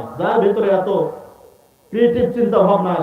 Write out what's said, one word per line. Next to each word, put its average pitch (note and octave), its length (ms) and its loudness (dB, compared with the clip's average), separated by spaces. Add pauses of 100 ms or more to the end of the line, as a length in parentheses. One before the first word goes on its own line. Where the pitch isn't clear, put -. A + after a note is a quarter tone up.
(200)
যার G3+ 200 0
ভিতরে G3+ 300 0
এত F#3+ 200 0 (1000)
ক্রিয়েটিভ A#3+ 440 0
চিন্তা A3 260 0
ভাবনা, F#3 440 2